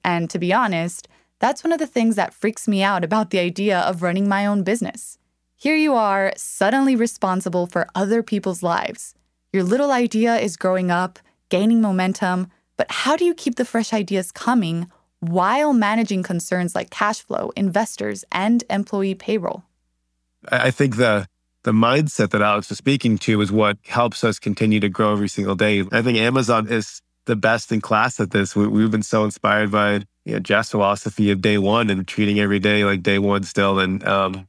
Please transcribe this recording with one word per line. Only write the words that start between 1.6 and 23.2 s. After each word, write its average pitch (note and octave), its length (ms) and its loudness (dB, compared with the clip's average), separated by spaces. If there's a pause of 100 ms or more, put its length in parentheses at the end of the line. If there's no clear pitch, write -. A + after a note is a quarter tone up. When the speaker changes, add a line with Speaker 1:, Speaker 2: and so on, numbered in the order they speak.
Speaker 1:
one E4 80 0
of D#4+ 80 -2
the D#4 80 -4
things A3+ 260 0
that F#3+ 200 -2
freaks - 340 -4
me G3 160 0
out G3 180 0
about G#3+ 280 0
the F#3+ 100 0
idea F3+ 400 0
of F3 220 -2
running F#3 260 0
my G3+ 180 0
own G3+ 160 0
business. - 540 -6 (400)
Here D#4 200 0
you D#4 160 2
are, G3 440 2
suddenly C4 600 0
responsible F#3 720 -2
for F3 280 -2
other G#3 280 0
people's F#3+ 400 -4
lives. - 520 -4 (380)
Your F#3+ 100 2
little C4 300 2
idea A#3 440 2
is - 200 -2
growing F#3 340 0
up, F3+ 280 -2 (320)
gaining A3 320 4
momentum, F#3 640 0 (300)
but - 120 -2
how - 240 0
do E4+ 120 0
you E4+ 80 2
keep C4 220 -4
the B3 100 -2
fresh - 260 -4
ideas G3 400 -2
coming F3 580 -2 (300)
while G3+ 540 2
managing G#3 480 0
concerns F3 520 -4
like - 140 -6
cash G#3 320 -2
flow, - 360 -6
investors, G3+ 760 -2
and A3 380 0
employee G3 440 -2
payroll? F#3+ 480 -6 (880)
Speaker 2:
I, B2 180 2
I - 20 4
think C3 260 0
the, G#2+ 300 2 (380)
the - 80 2
mindset A#2 580 2
that G#2+ 100 0
Alex G#2 300 0
was G2+ 80 -8
speaking B2 400 0
to G#2+ 240 0